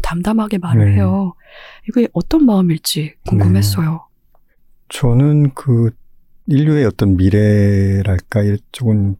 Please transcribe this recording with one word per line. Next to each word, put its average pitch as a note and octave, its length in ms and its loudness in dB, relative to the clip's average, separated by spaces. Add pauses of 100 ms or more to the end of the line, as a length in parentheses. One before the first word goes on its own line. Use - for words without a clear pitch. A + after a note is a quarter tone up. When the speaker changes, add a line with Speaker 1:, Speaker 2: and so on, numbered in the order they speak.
Speaker 1:
담담하게 G3+ 560 -4
말을 A#2 260 0
Speaker 2:
네. G2+ 120 2
Speaker 1:
해요. F3 360 -2 (560)
이게 A#3 240 0
어떤 D#4 320 0
마음일지 E3+ 680 -2 (120)
궁금했어요. G2+ 640 0
Speaker 2:
네. D#3+ 60 -6 (920)
저는 C#3 680 2
그 A#2 340 0 (560)
인류의 D3 400 0
어떤 G2 320 0
미래랄까, G2 1300 0
이쪽은 G#2 760 -2